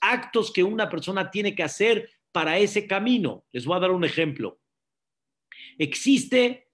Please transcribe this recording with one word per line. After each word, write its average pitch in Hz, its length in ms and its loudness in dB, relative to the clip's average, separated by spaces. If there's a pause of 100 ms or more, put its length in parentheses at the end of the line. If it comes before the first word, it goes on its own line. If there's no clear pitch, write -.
actos 233 500 0
que 185 100 2
una 214 280 0
persona 185 400 -4
tiene 202 240 -4
que 180 80 -4
hacer 214 480 0 (220)
para 160 260 0
ese 202 280 2
camino. 196 640 0
Les 123 140 -8
voy 175 140 0
a - 20 0
dar 185 120 2
un 180 120 0
ejemplo. 139 560 -4 (1160)
Existe 247 960 2